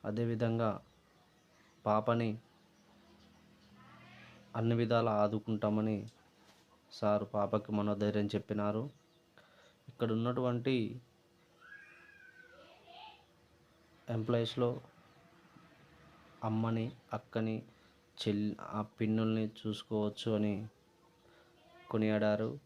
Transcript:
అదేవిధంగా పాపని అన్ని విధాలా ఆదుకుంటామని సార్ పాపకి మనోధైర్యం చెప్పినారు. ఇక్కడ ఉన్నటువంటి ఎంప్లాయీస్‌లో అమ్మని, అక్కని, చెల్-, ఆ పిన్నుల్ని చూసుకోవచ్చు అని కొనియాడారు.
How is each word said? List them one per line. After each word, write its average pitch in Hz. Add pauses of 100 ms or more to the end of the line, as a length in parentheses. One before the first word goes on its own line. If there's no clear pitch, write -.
అదేవిధంగా 113 (1120)
పాపని 113 (2250)
అన్ని 117
విధాలా 117
ఆదుకుంటామని 107 (960)
సార్ 104
పాపకి 104
మనోధైర్యం 104
చెప్పినారు. 104 (1040)
ఇక్కడ 113
ఉన్నటువంటి 123 (3250)
ఎంప్లాయీస్‌లో 117 (1700)
అమ్మని, 113 (280)
అక్కని, 110 (600)
చెల్-, 104
ఆ -
పిన్నుల్ని 110 (120)
చూసుకోవచ్చు 107
అని 104 (1300)
కొనియాడారు. 107 (160)